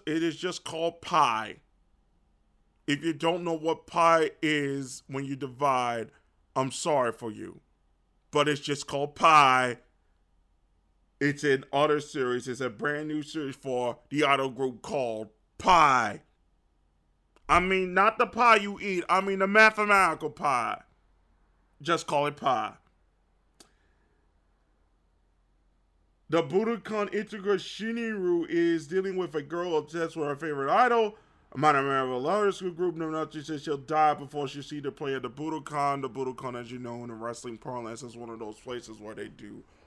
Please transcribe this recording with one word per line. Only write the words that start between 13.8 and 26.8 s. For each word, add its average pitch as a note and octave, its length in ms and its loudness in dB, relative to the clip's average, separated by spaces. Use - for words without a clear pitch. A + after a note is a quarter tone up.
the D3 140 0
idol C#3 260 2
group B2 320 -6
called A2+ 480 -4
Pi. C3 640 6
I E3 120 6
mean, F#3 340 0
not G3+ 240 4
the A#3 100 2
pie A3 300 6
you G3+ 220 -4
eat. F#3 280 -4
I F#3 140 4
mean G3 180 -2
the F#3+ 80 4
mathematical G3+ 800 6
pie. B2 520 -2
Just D#3 260 -2
call D3 200 0
it C#3+ 100 -6
Pi. G#2+ 360 -2
The G3 120 4
Budokan G#3 680 -2